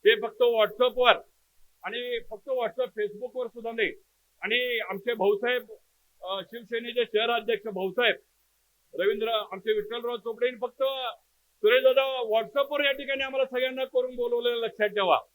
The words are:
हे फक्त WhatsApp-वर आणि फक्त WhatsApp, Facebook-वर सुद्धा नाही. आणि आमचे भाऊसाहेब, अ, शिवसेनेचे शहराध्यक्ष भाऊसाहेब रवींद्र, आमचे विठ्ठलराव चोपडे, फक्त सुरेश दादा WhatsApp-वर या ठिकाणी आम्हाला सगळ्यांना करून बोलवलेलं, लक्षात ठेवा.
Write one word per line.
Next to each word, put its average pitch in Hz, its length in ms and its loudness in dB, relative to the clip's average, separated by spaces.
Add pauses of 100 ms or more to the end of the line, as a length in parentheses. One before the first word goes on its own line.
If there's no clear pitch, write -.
हे 214 160 6
फक्त 226 200 -4
WhatsApp-वर 240 720 4 (680)
आणि 240 360 -6 (120)
फक्त 220 180 -14
WhatsApp, 247 400 -2 (100)
Facebook-वर 226 480 -6
सुद्धा 226 240 -10
नाही. 226 200 -2 (500)
आणि 240 380 0
आमचे 196 340 -4
भाऊसाहेब, 226 580 0 (520)
अ, 190 180 -8
शिवसेनेचे 233 640 -6
शहराध्यक्ष 226 640 0
भाऊसाहेब 190 480 0 (840)
रवींद्र, 214 280 0
आमचे 214 460 -2
विठ्ठलराव 233 440 -4
चोपडे, 226 340 -2 (100)
फक्त 247 220 -4 (800)
सुरेश 240 200 6
दादा 262 380 4
WhatsApp-वर 277 640 0
या 277 60 4
ठिकाणी 277 320 -4
आम्हाला 269 220 0
सगळ्यांना 262 400 -2
करून 254 300 -2
बोलवलेलं, 240 500 0
लक्षात 214 240 0
ठेवा. 190 300 4 (160)